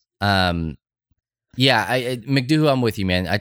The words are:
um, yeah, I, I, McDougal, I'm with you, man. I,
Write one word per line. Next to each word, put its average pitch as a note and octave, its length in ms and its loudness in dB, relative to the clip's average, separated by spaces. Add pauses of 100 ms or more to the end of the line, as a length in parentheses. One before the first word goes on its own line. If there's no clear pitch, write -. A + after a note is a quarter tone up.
(200)
um, F2 560 0 (800)
yeah, B2 320 2
I, B2 80 -2
I, B2+ 220 -4
McDougal, C#3 540 0
I'm C3 100 0
with A2+ 160 -2
you, G2 80 -2
man. F2+ 220 0
I, G2 120 -2